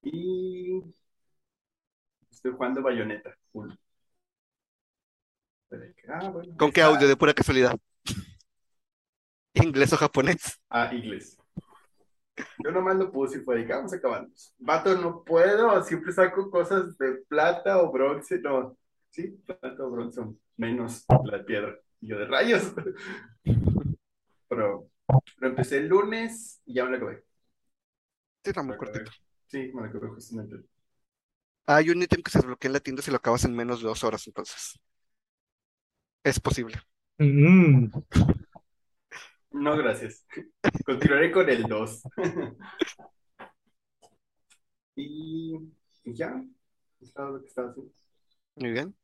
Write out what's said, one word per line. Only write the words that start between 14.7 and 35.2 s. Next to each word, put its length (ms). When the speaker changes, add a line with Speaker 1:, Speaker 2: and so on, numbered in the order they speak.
Speaker 1:
no 240
puedo, 580
siempre 300
saco 380
cosas 480
de 160
plata 540
o 100
bronce, 480
no. 360
Sí, 180
plata 380
o 60
bronce, 320
menos 540
la 220
piedra. 320
Y 80
yo 100
de 80
rayos. 460
<laughs> 1040
Pero 400
lo 100
empecé 300
el 100
lunes 800
y 80
ya 100
me 80
lo 60
acabé. 260
Speaker 2:
Sí, 60
está 120
muy 60
Speaker 1:
Me 80
lo 40
acabé. 260
Speaker 2:
cortito. 40
Speaker 1:
Sí, 280
me 80
lo 60
acabé 200
justamente. 560
Speaker 2:
Hay 240
un 120
ítem 200
que 80
se 80
desbloquea 320
en 20
la 80
tienda 220
si 80
lo 80
acabas 260
en 100
menos 280
de 60
dos 160
horas, 220
entonces. 520